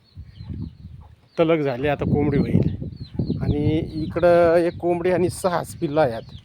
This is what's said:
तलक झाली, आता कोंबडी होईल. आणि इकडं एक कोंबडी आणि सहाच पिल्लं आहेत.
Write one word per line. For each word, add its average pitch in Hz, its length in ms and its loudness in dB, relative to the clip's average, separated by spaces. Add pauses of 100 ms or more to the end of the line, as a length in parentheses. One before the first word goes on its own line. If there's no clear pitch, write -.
(1400)
तलक 165 220 4
झाली, 139 280 -2
आता 143 160 -2
कोंबडी 143 340 2
होईल. - 220 2 (800)
आणि 151 520 0
इकडं 170 600 4
एक 170 200 2
कोंबडी 170 340 0
आणि 175 200 2
सहाच 165 460 -4
पिल्लं 156 240 0
आहेत. 113 220 0 (220)